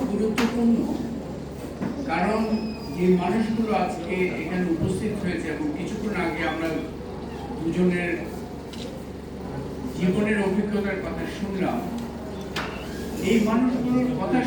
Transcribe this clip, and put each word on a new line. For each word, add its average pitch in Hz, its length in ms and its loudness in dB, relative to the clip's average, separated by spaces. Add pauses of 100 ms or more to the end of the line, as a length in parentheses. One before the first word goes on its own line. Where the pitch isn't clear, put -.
(120)
গুরুত্বপূর্ণ, 233 640 4 (1300)
কারণ 202 320 2 (540)
যে 180 100 2 (160)
মানুষগুলো 220 500 2 (120)
আজকে 165 320 -2 (260)
এখানে 180 240 0 (100)
উপস্থিত 190 460 0
হয়েছে 170 320 -2
এবং 151 140 -2 (100)
কিছুক্ষণ 208 360 -2 (100)
আগে 165 180 -2 (100)
আমরা 165 180 -2 (920)
দুজনের 175 500 2 (1900)
জীবনের 208 400 4 (100)
অভিজ্ঞতার 196 580 0
কথা 170 180 -4 (140)
শুনলাম, 190 400 0 (1500)
এই 226 80 6 (120)
মানুষগুলোর 247 600 4 (100)
কথা - 280 2